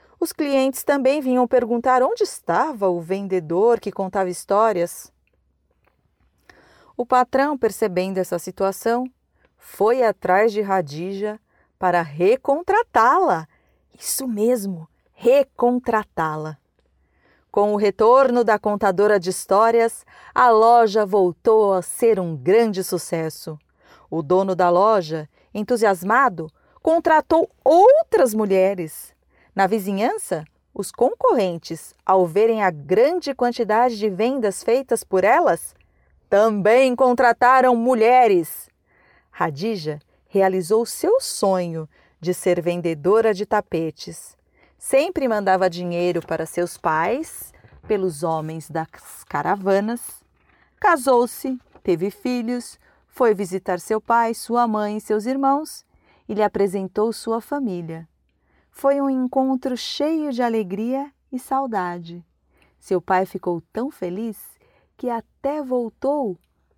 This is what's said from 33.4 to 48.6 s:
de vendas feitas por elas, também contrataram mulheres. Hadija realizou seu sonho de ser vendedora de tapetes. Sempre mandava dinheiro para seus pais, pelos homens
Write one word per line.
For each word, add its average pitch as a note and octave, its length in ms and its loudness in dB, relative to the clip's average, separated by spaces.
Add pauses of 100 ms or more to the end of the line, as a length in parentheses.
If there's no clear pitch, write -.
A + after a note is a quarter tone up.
de G#3 120 -2
vendas G#3+ 520 -2
feitas C4 400 0
por F#3 220 0
elas, A#3 500 2 (560)
também A3 640 4
contrataram B3 800 4
mulheres. A#3 960 2 (600)
Hadija D#3 680 -6 (280)
realizou F#3+ 580 0
seu A4 360 0
sonho F3 680 -4 (320)
de F3 140 -4
ser F3 280 0
vendedora F3 720 0
de G3 120 -6
tapetes. E3 880 -6 (420)
Sempre C#4 500 -2
mandava F#3+ 420 0
dinheiro F3 520 -4
para D#3+ 240 -6
seus F3 320 -6
pais, F3 760 -4 (360)
pelos F#3+ 340 -4
homens D#3+ 480 -6